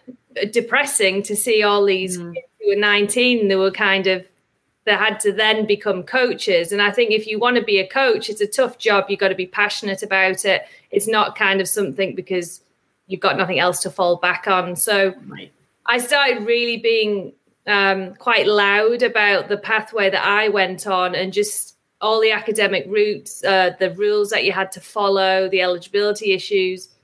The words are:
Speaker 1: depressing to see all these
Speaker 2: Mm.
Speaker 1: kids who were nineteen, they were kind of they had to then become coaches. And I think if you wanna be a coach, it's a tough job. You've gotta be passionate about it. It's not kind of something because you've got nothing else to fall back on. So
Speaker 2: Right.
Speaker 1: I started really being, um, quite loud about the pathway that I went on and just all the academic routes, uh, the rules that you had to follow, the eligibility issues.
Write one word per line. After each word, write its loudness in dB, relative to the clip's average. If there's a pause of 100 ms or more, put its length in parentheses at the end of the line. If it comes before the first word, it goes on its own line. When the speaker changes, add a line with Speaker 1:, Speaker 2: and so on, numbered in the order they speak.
(500)
Speaker 1:
depressing 0
to -6
see 2
all 4
these 0
Speaker 2:
Mm. -12
Speaker 1:
kids -14 (160)
who 2
were 2
nineteen, 2
they 2
were 2
kind 0
of 0 (580)
they 2
had 0
to 0
then 2
become -2
coaches. 0
And 2
I 4
think 0
if -2
you -6
wanna 2
be 2
a -2
coach, 0
it's -8
a 0
tough -2
job. 2
You've -4
gotta 0
be -8
passionate -4
about 0
it. 0 (240)
It's -2
not 0
kind 0
of -4
something -2
because -6 (460)
you've -10
got 0
nothing -2
else 0
to -6
fall 0
back -4
on. 0
So 0 (120)
Speaker 2:
Right. -18 (340)
Speaker 1:
I 0
started 0
really 0
being, 0 (340)
um, 0
quite 2
loud 2
about 2
the -2
pathway -2
that 0
I 2
went -2
on 0
and -4
just -4 (240)
all 2
the 4
academic -2
routes, -2
uh, 2
the 0
rules -2
that 0
you 0
had -4
to -16
follow, 0
the 0
eligibility -2
issues. -2 (160)